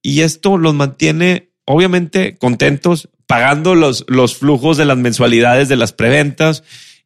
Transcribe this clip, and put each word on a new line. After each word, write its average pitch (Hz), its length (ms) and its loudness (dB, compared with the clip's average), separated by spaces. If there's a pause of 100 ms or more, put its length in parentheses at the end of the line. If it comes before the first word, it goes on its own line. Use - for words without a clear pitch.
y 143 180 -2
esto 175 360 0
los 160 160 0
mantiene, 160 800 -2 (140)
obviamente, 180 720 -2
contentos, 143 720 -2 (180)
pagando 143 480 0
los, 143 320 0
los 127 300 0
flujos 143 400 0
de 156 80 0
las 139 120 2
mensualidades 120 720 2
de 135 80 -2
las - 180 -2
preventas 147 680 -2 (420)